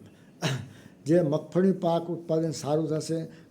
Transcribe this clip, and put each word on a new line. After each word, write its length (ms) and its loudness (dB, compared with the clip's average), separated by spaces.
જે 160 6
મગફળી 500 2
પાક 360 0
ઉત્પાદન 440 -2
સારું 360 -2
થશે. 400 -4